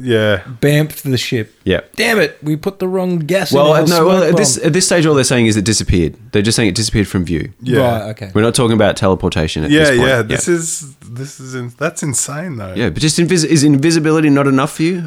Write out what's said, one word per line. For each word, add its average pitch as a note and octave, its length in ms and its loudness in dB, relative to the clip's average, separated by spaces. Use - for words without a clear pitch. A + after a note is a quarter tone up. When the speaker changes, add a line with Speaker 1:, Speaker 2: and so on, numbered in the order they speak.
Speaker 1:
Yeah. G#2+ 380 0
Speaker 2:
Banff D3 420 0
the C3 140 0
ship. A#2 360 -6
Speaker 3:
Yeah. F#2 160 0
Speaker 2:
Damn A3+ 220 0
it, - 220 -2
we D3+ 140 -4
put F#3+ 240 -8
the F#3+ 80 -4
wrong F#3 320 -2
gas F3 320 -2
Speaker 3:
Well, D3 240 4
Speaker 2:
in D#3+ 60 4
our D#3 60 2
Speaker 3:
no, E3 200 4
well, F#3 140 4
Speaker 2:
smoke D#3 100 2
Speaker 3:
at E3+ 60 4
this, C#3 200 0
Speaker 2:
bomb. - 100 -2
Speaker 3:
at D#3 60 2
this F#3 120 0
stage, F3 200 2
all D#3 100 2
they're C3 100 2
saying A#2+ 220 2
is G#2+ 100 2
it G2+ 80 0
disappeared. F2+ 500 0
They're G#2+ 100 2
just A2 140 0
saying A2+ 140 2
it F2+ 60 -2
disappeared G#2+ 340 -2
from F#2 160 -2
view. D#2 240 -4
Speaker 1:
Yeah. B2 200 0
Speaker 2:
Right, A#2 200 0
okay. G2+ 220 -14
Speaker 3:
We're G#2 100 2
not A#2 120 2
talking A#2+ 160 2
about G#2 240 2
teleportation E2+ 680 -2
at G#2 60 -2
Speaker 1:
Yeah, D3+ 80 4
Speaker 3:
this D3+ 180 4
point. A#2+ 100 2
Speaker 1:
yeah. C3 140 2
This A#2 260 -4
Speaker 3:
Yeah. F3 60 0
Speaker 1:
is, E3 320 -6
this C3+ 300 -14
is C3 140 -14
in-, B2 220 -10
that's E3 260 -6
insane D3+ 520 -6
though. G2 180 -10
Speaker 3:
Yeah, G2+ 160 -2
but D#2 120 -6
just D#3 180 0
invis-, E3+ 240 2
is C#3+ 220 2
invisibility D#3 640 2
not C#3 180 4
enough C3+ 300 2
for D#3+ 60 -2
you? E3+ 240 -2